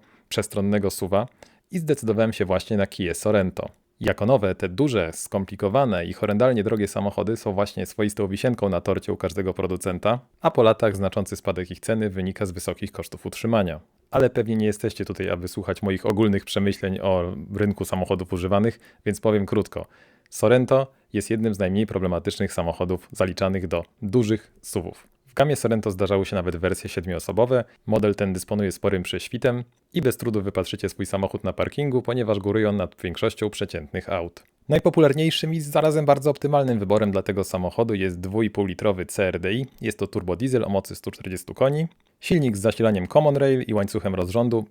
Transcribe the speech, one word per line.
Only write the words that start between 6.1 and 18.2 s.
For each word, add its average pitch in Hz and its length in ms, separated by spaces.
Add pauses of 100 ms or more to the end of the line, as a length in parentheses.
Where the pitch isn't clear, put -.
horrendalnie 107 520
drogie 107 240
samochody 101 480
są 104 160
właśnie 98 340
swoistą 104 420
wisienką 104 400
na 90 120
torcie 95 320
u 92 40
każdego 92 380
producenta, 92 640 (220)
a 165 100
po - 120
latach 110 340
znaczący 98 400
spadek 90 340
ich 90 100
ceny 110 300
wynika 95 360
z 92 40
wysokich 92 420
kosztów - 340
utrzymania. 95 540 (300)
Ale 135 200
pewnie 113 260
nie 107 100
jesteście 104 380
tutaj, 92 260
aby 87 180
słuchać 95 340
moich 95 240
ogólnych 104 380
przemyśleń 98 560
o 92 360 (180)
rynku 101 300
samochodów 92 480